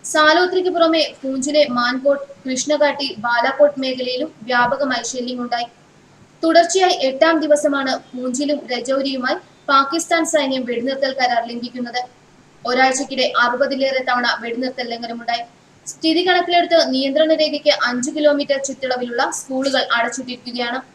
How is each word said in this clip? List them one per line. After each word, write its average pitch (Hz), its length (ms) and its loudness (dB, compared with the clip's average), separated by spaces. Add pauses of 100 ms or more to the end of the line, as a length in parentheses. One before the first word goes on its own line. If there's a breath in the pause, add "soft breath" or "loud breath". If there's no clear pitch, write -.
(120)
സാലോത്രിക്ക് 359 600 4
പുറമെ 330 280 4 (200)
പൂഞ്ചിലെ 269 400 0 (140)
മാൻകോട്ട്, 262 500 0 (180)
കൃഷ്ണഘാട്ടി, 277 640 0 (160)
ബാലാകോട്ട് 262 580 2
മേഖലയിലും 254 480 -4 (180)
വ്യാപകമായി 247 640 0
ഷെല്ലിംഗ് 247 360 -6
ഉണ്ടായി. 240 220 -4 (760)
തുടർച്ചയായി 339 520 4 (120)
എട്ടാം 320 360 4
ദിവസമാണ് 285 500 2 (180)
പൂഞ്ചിലും 254 480 -4 (120)
രജൗരിയുമായി 262 680 -2 (320)
പാകിസ്ഥാൻ 311 540 2 (100)
സൈന്യം 262 360 0
വെടിനിർത്തൽ 262 500 -2
കരാർ 247 300 2
ലംഘിക്കുന്നത്. 240 520 -8 (640)
ഒരാഴ്ചക്കിടെ 262 600 2 (180)
അറുപതിലേറെ 262 680 0
തവണ 247 180 0 (160)
വെടിനിർത്തൽ 247 500 -6
ലംഘനമുണ്ടായി. 233 500 -8 (480)
സ്ഥിതി 320 360 0
കണക്കിലെടുത്ത് 349 520 4 (140)
നിയന്ത്രണ 285 480 2
രേഖയ്ക്ക് 294 320 2 (160)
അഞ്ച് 247 280 -4
കിലോമീറ്റർ 285 500 2
ചുറ്റളവിലുള്ള 247 580 -4 (140)
സ്കൂളുകൾ 262 440 -2 (140)
അടച്ചിട്ടിരിക്കുകയാണ്. 240 840 -6 (160)